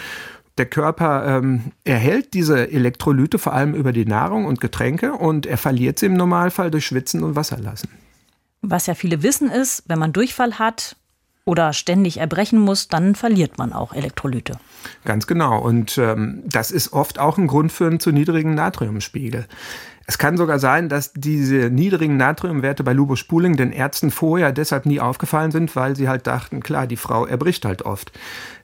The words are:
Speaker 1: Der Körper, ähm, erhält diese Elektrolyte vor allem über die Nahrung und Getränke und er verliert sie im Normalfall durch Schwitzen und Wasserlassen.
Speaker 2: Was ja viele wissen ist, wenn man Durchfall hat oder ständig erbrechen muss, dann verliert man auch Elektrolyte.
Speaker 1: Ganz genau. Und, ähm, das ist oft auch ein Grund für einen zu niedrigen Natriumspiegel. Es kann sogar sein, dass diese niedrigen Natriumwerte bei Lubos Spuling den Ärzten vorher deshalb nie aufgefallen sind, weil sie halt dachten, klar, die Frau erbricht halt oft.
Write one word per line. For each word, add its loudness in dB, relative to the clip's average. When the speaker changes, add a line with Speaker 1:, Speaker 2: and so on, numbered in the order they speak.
Speaker 1:
Der 2
Körper, 0
ähm, 0
erhält 2
diese 2
Elektrolyte 2
vor -2
allem 2
über 0
die 2
Nahrung 0
und -2
Getränke -2
und 0
er -2
verliert 0
sie 2
im 4
Normalfall 2
durch -2
Schwitzen -2
und -2
Wasserlassen. -6
Speaker 2:
Was 0
ja -2
viele -2
wissen 0
ist, -2
wenn -2
man 0
Durchfall 0
hat -4
oder 2
ständig 2
erbrechen 2
muss, 2
dann 2
verliert 2
man -4
auch -6
Elektrolyte. -6
Speaker 1:
Ganz -2
genau. 2
Und, 0
ähm, 0
das -2
ist -2
oft -2
auch 2
ein 4
Grund 2
für 0
einen 2
zu 2
niedrigen 2
Natriumspiegel. -4
Es -4
kann 2
sogar 2
sein, 2
dass -4
diese 2
niedrigen 2
Natriumwerte 0
bei 2
Lubos 2
Spuling 2
den 2
Ärzten -2
vorher 2
deshalb -2
nie 2
aufgefallen 0
sind, 0
weil -2
sie 0
halt -2
dachten, -4
klar, -4
die -4
Frau -2
erbricht -2
halt -4
oft. -8